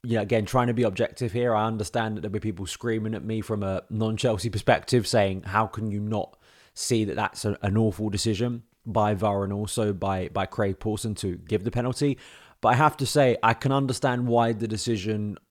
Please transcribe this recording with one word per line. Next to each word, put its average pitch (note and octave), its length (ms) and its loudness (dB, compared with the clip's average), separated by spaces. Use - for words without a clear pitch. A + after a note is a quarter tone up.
you A#2 120 -2
know, G#2+ 60 2
again, G#2 240 2
trying B2 220 2
to A#2+ 60 2
be A#2+ 100 2
objective A2 480 -2
here, A#2+ 220 0
I G#2+ 140 2
understand A2 500 -2
that E2+ 40 -8
there'll G2 120 -6
be G#2+ 60 -2
people G2 260 -4
screaming A2 480 -2
at F#2+ 100 -6
me A2 180 -4
from G#2 200 -2
a F#2+ 280 -2
non-Chelsea A2 600 0
perspective A2+ 560 2
saying, G2 380 2
"How G#2 240 0
can A2 240 -6
you G#2 80 -2
not G#2 380 -4
see A2+ 300 0
that G2 120 -2
that's - 300 -4
a, G#2 160 0
an G2+ 160 2
awful G#2+ 320 2
decision A2+ 540 -2
by G#2+ 280 2
var G2+ 300 0
and G2 100 -2
also G#2 400 -2
by, F#2 360 -2
by F#2+ 160 -2
Craig G2 340 -2
Pawson G#2+ 360 -2
to F#2 200 -4
give G2+ 280 -2
the A#2 80 -2
penalty?" B2+ 460 0
But A2+ 100 4
I A#2+ 60 6
have D3 220 4
to C#3 80 -2
say, C3 380 4
I A2+ 100 6
can C3+ 180 0
understand B2+ 560 0
why A#2 260 4
the A2 140 -4
decision G#2+ 680 -2